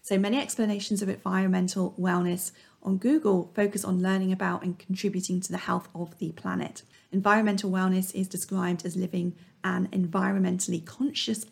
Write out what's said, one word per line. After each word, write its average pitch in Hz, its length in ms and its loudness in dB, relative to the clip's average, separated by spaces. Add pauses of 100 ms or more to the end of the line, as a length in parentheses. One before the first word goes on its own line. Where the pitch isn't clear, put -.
So 196 180 0
many 208 200 2
explanations 208 640 -2
of 196 60 -2
environmental 185 880 0
wellness 180 540 0 (300)
on 190 160 0
Google 208 560 2
focus 202 300 0
on 180 180 2
learning 190 300 2
about 185 300 -2
and 180 160 -4
contributing 185 640 -2
to 180 120 -6
the 185 60 -4
health 180 360 -2
of 170 240 -8
the 160 140 -4
planet. - 500 -6 (300)
Environmental 202 580 4
wellness 185 440 2
is 190 140 -2
described 180 580 -4
as 170 100 -4
living 180 380 -2 (300)
an 185 240 0
environmentally 185 960 0
conscious 240 680 -4